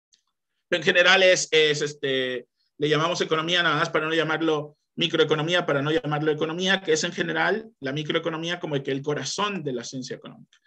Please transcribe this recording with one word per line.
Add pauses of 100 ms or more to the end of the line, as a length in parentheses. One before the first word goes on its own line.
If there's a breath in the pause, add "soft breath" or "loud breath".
(680)
Pero
en
general
es,
es,
este, (300)
le
llamamos
economía
nada
más
para
no
llamarlo (180)
microeconomía,
para
no
llamarlo
economía,
que
es
en
general (120)
la
microeconomía
como
que
el
corazón
de
la
ciencia
económica.